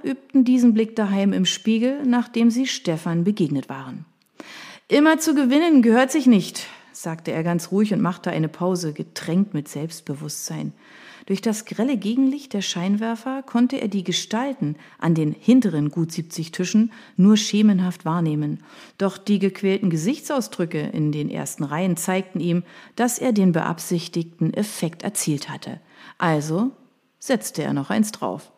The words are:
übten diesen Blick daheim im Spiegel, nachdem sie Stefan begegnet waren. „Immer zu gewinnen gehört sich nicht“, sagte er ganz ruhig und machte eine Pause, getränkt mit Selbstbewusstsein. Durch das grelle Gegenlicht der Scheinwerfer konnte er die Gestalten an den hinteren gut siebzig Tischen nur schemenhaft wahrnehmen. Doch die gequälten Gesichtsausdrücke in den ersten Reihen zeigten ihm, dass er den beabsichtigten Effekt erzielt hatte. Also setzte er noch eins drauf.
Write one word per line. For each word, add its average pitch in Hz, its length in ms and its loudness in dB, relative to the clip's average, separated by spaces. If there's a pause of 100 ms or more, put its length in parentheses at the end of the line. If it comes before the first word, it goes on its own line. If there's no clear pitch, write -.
übten 269 400 2
diesen 247 280 6
Blick 220 220 0
daheim 196 380 2
im 185 120 0
Spiegel, 247 600 0
nachdem 240 440 2
sie 247 160 2
Stefan 170 600 -2
begegnet 156 420 0
waren. 131 380 -12 (800)
„Immer 311 320 6
zu 320 160 2
gewinnen 285 460 6
gehört 240 300 6
sich 277 160 2
nicht“, 208 400 2 (240)
sagte 165 400 -10
er 160 120 -2
ganz 170 280 -2
ruhig 208 220 2
und - 80 0
machte 175 300 -2
eine 160 180 -2
Pause, 175 420 -2
getränkt 170 600 -4
mit 143 140 -4
Selbstbewusstsein. 151 1080 -10 (540)
Durch 196 140 -2
das 214 240 -4
grelle 247 300 -2
Gegenlicht 262 580 -2
der 202 80 -2
Scheinwerfer 226 800 -4
konnte 247 360 0
er 220 80 -4
die 196 160 -4
Gestalten 202 760 -4 (200)
an 165 160 0
den 156 200 2
hinteren 170 580 2
gut 165 200 -2
siebzig 165 400 -8
Tischen 214 400 0 (240)
nur 208 220 6
schemenhaft 208 640 2
wahrnehmen. 156 600 -2 (340)
Doch 190 220 -2
die 208 180 2
gequälten 190 540 0
Gesichtsausdrücke 175 880 -4
in 151 320 -2
den 147 180 -4
ersten - 340 -6
Reihen 165 340 -2
zeigten 190 420 -4
ihm, 175 240 0 (320)
dass 240 240 -2
er 254 140 0
den 190 180 4
beabsichtigten 165 1000 -4
Effekt 180 500 -6
erzielt - 460 -4
hatte. 139 300 -12 (380)
Also 160 540 0 (480)
setzte - 420 -4
er 143 120 -2
noch 139 180 -4
eins 214 200 0
drauf. - 460 -8